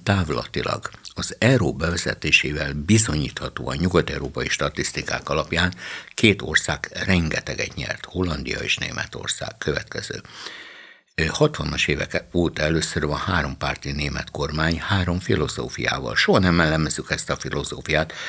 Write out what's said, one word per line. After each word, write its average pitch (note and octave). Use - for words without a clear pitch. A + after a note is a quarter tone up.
távlatilag, -
az -
euró A2
bevezetésével D2+
bizonyíthatóan D2
nyugat-európai D2
statisztikák -
alapján E2
két -
ország -
rengeteget F2
nyert, -
Hollandia D2+
és -
Németország. -
Következő. -
Ö, D#2
hatvanas D#2
évek D2
óta E2+
először D#2
van D2
hárompárti C#2+
német C#2+
kormány, D2+
három F2+
filozófiával. -
Soha F3+
nem F2+
elemezzük D#3
ezt -
a -
filozófiát. -